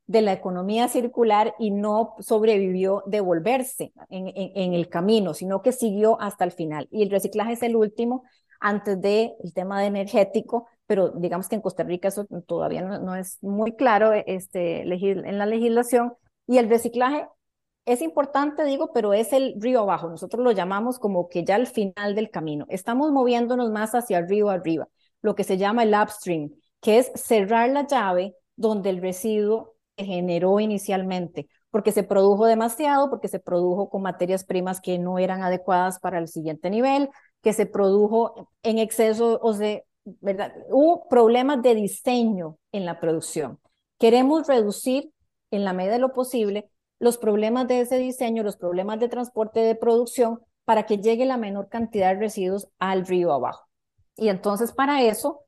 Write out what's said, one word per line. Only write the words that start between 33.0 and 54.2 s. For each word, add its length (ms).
porque 160
se 140
produjo 500
con 120
materias 420
primas 360
que 200
no 180
eran 240
adecuadas 560
para 220
el 80
siguiente 420
nivel, 400
que 100
se 140
produjo 840
en 160
exceso, 640
o 120
sea, 260
¿verdad? 480
Hubo 400
problemas 540
de 120
diseño 840
en 160
la 140
producción. 580
Queremos 480
reducir 640
en 140
la 80
medida 220
de 40
lo 140
posible 560
los 200
problemas 480
de 140
ese 160
diseño, 480
los 120
problemas 440
de 80
transporte 500
de 160
producción, 640
para 200
que 140
llegue 280
la 100
menor 320
cantidad 460
de 60
residuos 480
al 260
río 280
abajo. 340
Y 140